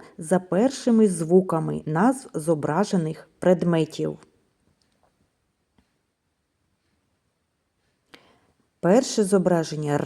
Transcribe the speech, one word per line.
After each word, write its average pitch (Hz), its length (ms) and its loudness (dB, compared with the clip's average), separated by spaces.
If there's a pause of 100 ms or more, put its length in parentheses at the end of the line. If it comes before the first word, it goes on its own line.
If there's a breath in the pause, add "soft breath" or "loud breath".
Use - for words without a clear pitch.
(180 loud breath)
за 180 220 0
першими 220 680 2
звуками 165 760 0
назв 208 480 0
зображених 160 960 -2 (100)
предметів. 160 800 0 (4000 soft breath)
Перше 214 440 2
зображення — 160 840 0